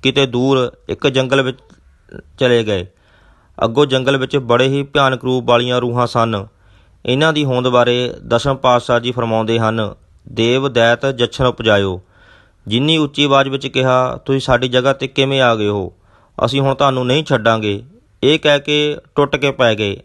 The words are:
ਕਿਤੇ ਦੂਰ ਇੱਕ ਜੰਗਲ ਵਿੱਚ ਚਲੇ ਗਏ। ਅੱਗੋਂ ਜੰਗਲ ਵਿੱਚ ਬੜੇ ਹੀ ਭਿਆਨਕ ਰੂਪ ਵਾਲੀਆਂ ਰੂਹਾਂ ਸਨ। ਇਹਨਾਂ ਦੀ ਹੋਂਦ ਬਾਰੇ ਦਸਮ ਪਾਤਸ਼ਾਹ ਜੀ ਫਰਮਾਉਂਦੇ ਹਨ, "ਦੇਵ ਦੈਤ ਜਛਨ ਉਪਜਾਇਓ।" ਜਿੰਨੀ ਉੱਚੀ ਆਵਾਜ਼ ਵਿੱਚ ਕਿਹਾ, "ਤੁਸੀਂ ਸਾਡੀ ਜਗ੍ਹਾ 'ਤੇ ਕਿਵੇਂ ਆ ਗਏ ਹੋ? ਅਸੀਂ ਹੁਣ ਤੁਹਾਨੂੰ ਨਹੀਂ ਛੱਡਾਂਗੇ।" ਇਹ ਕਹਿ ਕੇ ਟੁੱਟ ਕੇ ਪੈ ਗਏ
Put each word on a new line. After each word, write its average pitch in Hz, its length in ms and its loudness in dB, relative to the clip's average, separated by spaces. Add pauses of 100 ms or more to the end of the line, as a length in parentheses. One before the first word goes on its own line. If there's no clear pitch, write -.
ਕਿਤੇ 135 220 2
ਦੂਰ 127 520 0 (120)
ਇੱਕ - 180 -4
ਜੰਗਲ 131 340 0
ਵਿੱਚ 127 160 -4 (800)
ਚਲੇ 120 240 2
ਗਏ। 98 220 -4 (760)
ਅੱਗੋਂ 117 220 2
ਜੰਗਲ 131 320 0
ਵਿੱਚ 127 200 -4
ਬੜੇ 120 300 2
ਹੀ 139 160 -2
ਭਿਆਨਕ 135 400 0
ਰੂਪ 127 240 -2
ਵਾਲੀਆਂ 123 340 2
ਰੂਹਾਂ 120 260 -2
ਸਨ। 113 400 -2 (580)
ਇਹਨਾਂ 147 280 0
ਦੀ 147 120 0
ਹੋਂਦ 123 220 0
ਬਾਰੇ 123 460 2 (140)
ਦਸਮ 123 280 0
ਪਾਤਸ਼ਾਹ 123 440 0
ਜੀ 123 120 -4
ਫਰਮਾਉਂਦੇ 113 480 -2
ਹਨ, 110 360 -2 (340)
"ਦੇਵ 123 400 0
ਦੈਤ 117 360 2
ਜਛਨ 127 400 -2
ਉਪਜਾਇਓ।" 101 560 0 (680)
ਜਿੰਨੀ 139 300 0
ਉੱਚੀ 147 260 -2
ਆਵਾਜ਼ 135 260 4
ਵਿੱਚ 135 180 -6
ਕਿਹਾ, 127 580 0
"ਤੁਸੀਂ 135 140 0
ਸਾਡੀ 127 280 0
ਜਗ੍ਹਾ 127 240 2
'ਤੇ 135 160 -4
ਕਿਵੇਂ 135 340 0
ਆ 120 140 4
ਗਏ 107 120 -2
ਹੋ? 101 260 -4 (520)
ਅਸੀਂ 135 160 -2
ਹੁਣ 135 140 0
ਤੁਹਾਨੂੰ 131 320 0
ਨਹੀਂ 147 160 0
ਛੱਡਾਂਗੇ।" 110 600 0 (400)
ਇਹ 151 160 2
ਕਹਿ 147 200 2
ਕੇ 147 380 -2 (180)
ਟੁੱਟ 143 200 0
ਕੇ 139 160 0
ਪੈ 117 240 2
ਗਏ 101 300 -4